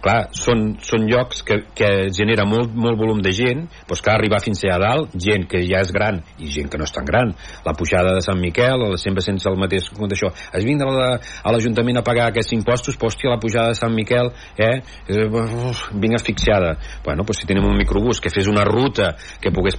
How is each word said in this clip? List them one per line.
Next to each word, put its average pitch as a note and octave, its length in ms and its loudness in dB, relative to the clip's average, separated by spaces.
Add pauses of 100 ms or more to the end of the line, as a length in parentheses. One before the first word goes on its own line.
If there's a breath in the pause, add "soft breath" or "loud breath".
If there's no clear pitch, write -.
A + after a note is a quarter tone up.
Clar, A2 300 0
són, A2 540 0
són A2 260 0
llocs B2 320 0
que, G#2+ 140 0 (180)
que G#2 140 2 (260)
genera G#2 320 2
molt, A2+ 260 2
molt A#2 240 0
volum A2 240 2
de F#2+ 140 2
gent, B2 300 0 (240 loud breath)
doncs, - 160 -4
clar, G#2+ 160 4
arribar G#2+ 200 2
fins G#2 220 -4
allà F#2 160 2
dalt, A#2+ 400 0
gent F#2 320 0
que F2+ 160 0
ja F#2 160 2
és F#2 80 -2
gran G2 300 -2 (180)
i D2+ 80 -14
gent D2 240 -6
que - 80 -6
no D2 80 -2
és - 80 -10
tan - 100 -6
gran. A#2 280 2 (340 loud breath)
La D#2+ 80 -2
pujada F2+ 400 2
de F#2 80 2
Sant F#2+ 160 0
Miquel, A#2+ 480 2
el, F#2+ 120 0
sempre F#2+ 240 -2
sense G2 280 -2
el F#2+ 80 0
mateix F#2+ 320 0
compte, G#2 240 -4
això. F#2 160 -2 (240 loud breath)
Has F#2 100 0
vindre C#3 220 0
a C3+ 80 0
la, B2+ 140 2 (340 loud breath)
a G#2+ 100 2
l'Ajuntament A#2+ 460 2
a A2+ 80 -2
pagar A#2+ 240 2
aquests A#2 240 -2
impostos, A#2+ 420 0
però, A2+ 140 0
hòstia, B2+ 200 -2
la A#2 120 0
pujada A2+ 320 2
de - 60 -6
Sant A#2 140 0
Miquel, A#2+ 360 2 (260 loud breath)
eh, A2 140 4 (380 loud breath)
eh, G#2+ 180 2
uf, A#2 560 -2 (160)
vinc A2 160 2
asfixiada. G2+ 640 2 (280 loud breath)
Bueno, D2+ 220 -2
doncs, G#2+ 160 -4
si - 80 -12
tenim G2 160 4
un G2+ 100 4
microbús G2+ 460 2
que - 80 -2
fes F#2+ 160 0
una G#2 180 4
ruta A2 520 2 (260 loud breath)
que F#2+ 80 0
pogués F#2 280 0